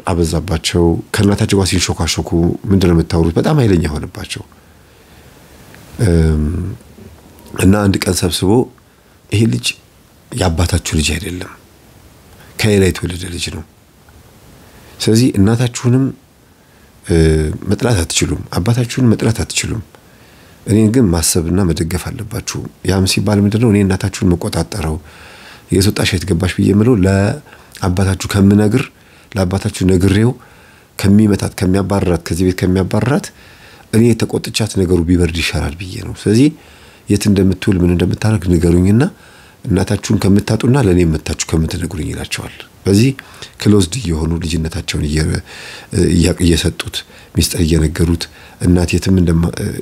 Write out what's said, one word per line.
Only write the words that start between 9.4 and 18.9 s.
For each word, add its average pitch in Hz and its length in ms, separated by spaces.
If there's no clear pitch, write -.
ልጅ 120 200
የአባታችሁ 87 640
ልጅ 78 140
አይደለም፣ 90 420
ከሌላ 104 280
የተወለደ 85 460
ልጅ 85 200
ነው። 85 140
ስለዚህ 113 360
እናታችሁንም፣ 120 720
እ፣ 87 100
መጥላት 117 360
አትችሉም፣ 92 420
አባታችሁን 120 560